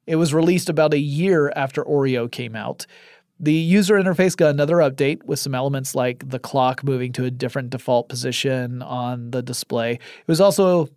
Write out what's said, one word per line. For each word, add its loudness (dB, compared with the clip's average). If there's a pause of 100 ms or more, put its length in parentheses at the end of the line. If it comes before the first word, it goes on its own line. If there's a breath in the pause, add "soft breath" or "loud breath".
It 0
was 2
released 2
about 2
a 2
year 0
after -4
Oreo 0
came -10
out. -10 (560 soft breath)
The 2
user 4
interface 2
got 4
another 2
update 2
with -4
some -6
elements -4
like -2
the -8
clock 0
moving -2
to -4
a -2
different -6
default -2
position -4
on -8
the -4
display. -4
It -10
was 4
also 4